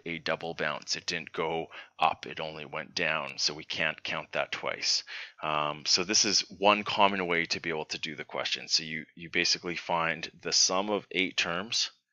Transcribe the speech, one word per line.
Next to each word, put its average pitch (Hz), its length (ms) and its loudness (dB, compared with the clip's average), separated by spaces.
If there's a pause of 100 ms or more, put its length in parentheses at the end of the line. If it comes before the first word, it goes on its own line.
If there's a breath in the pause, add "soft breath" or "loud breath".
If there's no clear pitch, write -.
a 82 120 -6
double 80 380 -4
bounce. 76 400 -2
It - 100 -10
didn't 85 260 -4
go 82 360 -2 (320 loud breath)
up, - 260 2
it 67 140 -10
only 78 260 -6
went 73 300 -8
down, 78 420 0
so - 160 0
we 76 100 -10
can't - 400 -2
count 80 280 -6
that 73 200 0
twice. - 520 -2 (380 loud breath)
Um, 76 440 0
so - 180 4
this 104 220 4
is 95 160 4 (180)
one 104 240 6
common 98 440 4
way 85 180 2
to 92 140 -2
be 87 100 -4
able 78 160 -2
to - 140 -6
do 78 160 -6
the 73 80 -8
question. - 440 -4
So - 160 2
you, 80 220 -6 (100)
you 85 140 -12
basically 87 460 2
find 82 540 0 (120)
the 82 100 -4
sum 98 380 4
of 101 220 0
eight 90 260 0
terms, 92 540 -2 (220)